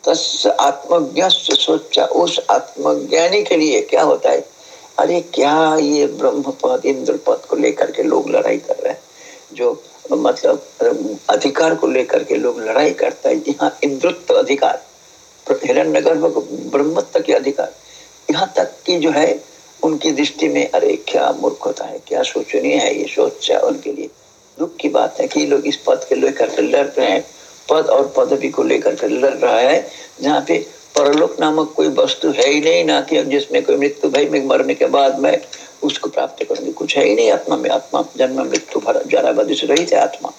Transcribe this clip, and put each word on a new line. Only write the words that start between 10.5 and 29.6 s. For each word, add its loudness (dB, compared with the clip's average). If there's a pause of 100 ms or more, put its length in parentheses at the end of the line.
अधिकार 2
को -2
लेकर 0
के -2
लोग -2
लड़ाई 2
करता -2
है। 2
यहाँ -4
इंद्रत्व -2
अधिकार, 0 (800)
हिरण्यगर्भ 2
को 0
ब्रह्मत्व -2
के -2
अधिकार, -2 (560)
यहाँ -2
तक -2 (140)
कि 0
जो 2
है 0 (380)
उनकी 0
दृष्टि -2
में, 0
अरे 0
क्या 0
मूर्खता -4
है, -10
क्या -2
शोचनीय -2
है 0
ये -2
सोचा। 0
उनके -2
लिए -8 (480)
दुख -6
की -4
बात 0
है -2
कि -2
लोग 2
इस -2
पद 0
के 2
लेकर 0
के -2
लड़ 2
रहे 0
हैं, -2 (420)
पद 2
और 2
पदवी 2
को -2
लेकर 2
के -4
लड़ 2
रहा 2
है, 2 (300)